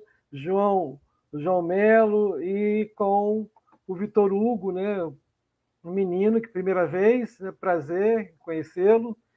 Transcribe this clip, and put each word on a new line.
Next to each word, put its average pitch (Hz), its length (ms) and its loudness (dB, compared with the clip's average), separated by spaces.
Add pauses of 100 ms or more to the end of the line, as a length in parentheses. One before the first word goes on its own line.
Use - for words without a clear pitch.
(320)
João, 180 680 -2 (340)
João 170 300 0
Melo, 208 800 4
e 208 520 -2
com 208 540 -2 (380)
o 185 80 -8
Vitor 202 360 0
Hugo, 196 400 -2
né? 190 320 -4 (800)
Um 170 80 -12
menino 196 500 0
que 226 60 -10
primeira 185 380 -2
vez, 214 540 0
né? 190 120 -10
Prazer 185 880 -2
conhecê-lo, 196 800 0 (200)